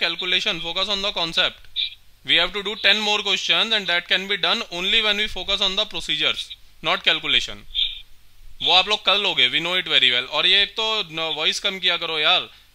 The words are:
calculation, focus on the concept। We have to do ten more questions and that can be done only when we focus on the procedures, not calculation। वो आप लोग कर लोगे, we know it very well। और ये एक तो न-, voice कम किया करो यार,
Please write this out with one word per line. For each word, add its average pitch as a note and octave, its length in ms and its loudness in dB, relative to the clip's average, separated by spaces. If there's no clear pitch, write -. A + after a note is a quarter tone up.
calculation, F3+ 640 -2
focus F#3+ 280 -2
on G3 120 -6
the G3+ 100 -4
concept। - 680 -2
We D3 200 4
have F#3 80 -4
to G3+ 180 -4
do G#3+ 160 -6
ten G#3 240 4
more G#3 80 2
questions F#3+ 520 2
and F3 140 0
that F3 200 0
can F#3+ 180 0
be G3 160 -2
done G#3+ 220 0
only G3 400 0
when G#3 160 0
we - 100 -4
focus G3 320 0
on G3 140 -2
the G#3 140 -4
procedures, D3+ 520 -2
not F#3 260 0
calculation। C3 560 0
वो D#3+ 100 2
आप F#3 160 4
लोग G#3+ 160 -2
कर G3 140 4
लोगे, D#3 320 2
we D3 140 0
know E3+ 60 -2
it E3+ 100 -4
very C3 220 6
well। B2 140 0
और E3 80 2
ये F#3+ 160 6
एक G3 140 -2
तो A3 100 -2
न-, D#3+ 260 -4
voice F3 240 -2
कम F#3+ 200 -4
किया F3 160 2
करो E3 220 -4
यार, E3 300 2